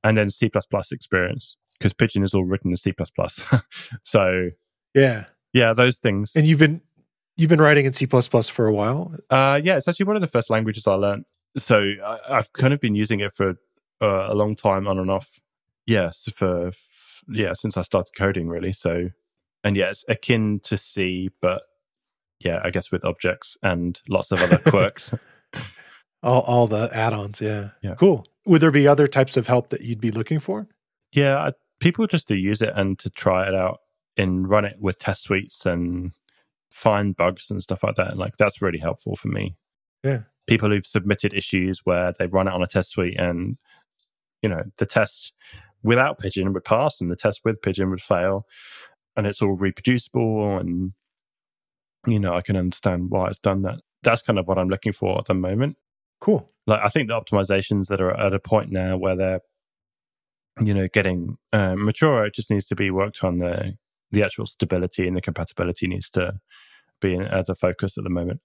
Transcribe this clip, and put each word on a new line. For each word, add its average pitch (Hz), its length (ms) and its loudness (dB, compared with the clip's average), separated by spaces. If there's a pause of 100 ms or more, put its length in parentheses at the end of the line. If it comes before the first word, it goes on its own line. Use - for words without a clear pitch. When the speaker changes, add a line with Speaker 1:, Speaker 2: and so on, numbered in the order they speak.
Speaker 1:
And 110 140 4
then 101 120 2
C 107 200 0
plus - 160 0
plus - 260 -4
experience, - 640 -4 (240)
'cause 98 140 2
Pidgin 104 300 0
is 92 100 0
all 95 100 2
written 90 280 -2
in 87 60 -2
C - 140 -2
plus - 180 -6
plus. - 340 -6 (340)
<laughs> - 260 -16
So 92 460 2 (440)
Speaker 2:
Yeah. 123 320 4 (280)
Speaker 1:
yeah, 113 200 6
those 123 240 4
things. 104 380 0
Speaker 2:
And 151 100 6
you've 156 140 6
been, 156 220 6 (560)
you've 160 120 4
been 160 120 6
writing 147 240 8
in 131 80 0
C 131 120 -2
plus 123 220 4
plus 117 220 2
for 113 180 0
a 107 60 4
while? 143 420 -2 (140)
Speaker 1:
Uh, 135 340 4
yeah, 180 140 2
it's - 100 -2
actually 175 200 -2
one 214 100 -2
of 202 40 -2
the 165 60 -2
first - 220 -2
languages 110 380 -2
I 98 80 4
learned. 101 280 -2 (340)
So 104 360 4 (120)
I, 110 140 -8 (120)
I've 120 220 0
kind 131 200 2
of 143 80 -2
been 107 140 0
using 104 260 0
it 101 120 -4
for, 95 220 -2 (460)
uh, 98 280 0
a 107 60 -2
long 104 220 0
time 98 320 0
on 95 100 0
and 92 100 -2
off. - 300 -4 (460)
Yeah, 98 260 2
so - 200 -12
for, 90 360 -2
f-, - 640 -18
yeah, 98 240 -2
since - 240 -6
I 92 40 -2
started - 360 -2
coding, 92 320 -2
really. 87 240 -4
So, 87 360 -2 (540)
and 101 140 0
yeah, 92 140 2
it's - 180 -12
akin 110 560 0
to 104 120 -2
C, 92 520 -4 (120)
but 90 220 -2 (760)
yeah, 87 240 -2
I 90 60 -2
guess 90 220 -4
with 90 140 -4
objects - 580 -4
and 87 360 -2 (100)
lots 95 220 -2
of 90 100 0
other 90 160 6
Speaker 2:
<laughs> - 120 -2
Speaker 1:
quirks. 101 440 0 (1080)
Speaker 2:
All, 127 200 4
all 120 260 4
the 110 260 -2
add-ons, 107 480 -4
yeah. 104 280 -6 (120)
Speaker 1:
Yeah. 95 140 -6
Speaker 2:
Cool. 170 300 4 (200)
Would 165 160 8
there 160 100 6
be 143 160 6
other 143 200 6
types 135 300 2
of 117 100 0
help 123 220 2
that - 120 -6
you'd 113 200 -8
be 110 100 0
looking 113 280 -2
for? 208 280 -6 (440)
Speaker 1:
Yeah, 139 260 2
I, 151 140 -2 (280)
people 202 280 2
just - 220 -2
to 107 60 2
use 98 260 0
it 107 140 0
and 98 240 0
to - 100 -10
try 95 380 0
it 95 60 0
out 92 260 0 (380)
and 92 320 0
run 104 160 4
it 101 140 -8
with 98 200 -2
test - 240 -4
suites - 420 -4
and 87 460 -2 (600)
find 104 440 0
bugs 90 360 -2
and 95 100 -6
stuff - 220 -6
like 101 120 -2
that. 92 160 -2
And, 95 80 -8
like, 104 180 -6
that's 104 240 0
really 87 180 -2
helpful - 380 -6
for - 100 -10
me. 50 280 -6 (480)
Speaker 2:
Yeah. 131 180 -2 (260)
Speaker 1:
People 110 240 0
who've 101 140 0
submitted 101 480 -2
issues 95 520 -2
where 90 320 0
they've 90 160 -4
run 95 140 2
it 92 60 -2
on 90 100 -2
a 87 40 -2
test - 240 -2
suite 90 280 -4
and, 90 380 -4 (840)
you 107 80 0
know, 85 140 -4 (140)
the 110 80 -2
test - 480 -4 (500)
without 123 360 2
Pidgin 98 340 -2
would 92 100 -6
pass 127 380 0
and 87 100 -4
the 87 60 -4
test - 260 -2
with 110 180 -2
Pidgin 95 280 -2
would 92 120 -4
fail. 98 440 -2 (720)
And 104 100 -2
it's 101 140 -4
all 101 100 2
reproducible 107 1040 -2
and, 90 360 -4 (1120)
you 110 120 2
know, 92 140 0
I 90 80 0
can 98 140 -2
understand 90 560 -2
why 92 160 0
it's 98 120 -6
done 98 240 0
that. - 180 -6 (220)
That's 117 180 2
kind 110 180 0
of 90 80 -4
what 95 100 0
I'm 92 120 0
looking 95 240 -2
for 95 260 -2
at - 60 -10
the - 80 0
moment. 101 440 -2 (420)
Speaker 2:
Cool. - 300 0 (160)
Speaker 1:
Like, 107 180 2
I 104 40 2
think 127 220 0
the 113 100 -2
optimizations 98 680 0
that 98 140 -2
are 92 160 0
at 98 160 0
a 98 60 -2
point - 320 0
now 92 260 -2
where 92 180 -2
they're, 92 260 -2 (1200)
you 104 120 2
know, 95 140 0
getting, 92 500 -2 (140)
uh, 95 240 2
mature, 107 500 2
it 104 80 -6
just - 160 -10
needs 101 180 0
to - 80 -4
be 101 160 -2
worked 95 320 -4
on. 87 160 0
The, 90 380 -4 (340)
the 104 120 2
actual 101 220 -4
stability 90 640 -2
and 92 100 -2
the 87 40 -2
compatibility 87 640 -6
needs 92 240 -6
to 92 280 -4 (600)
be 95 120 0
in, 92 100 -4
at 95 240 -2
the 95 80 -4
focus 92 420 -4
at 104 60 -10
the 92 60 -6
moment. 87 360 -4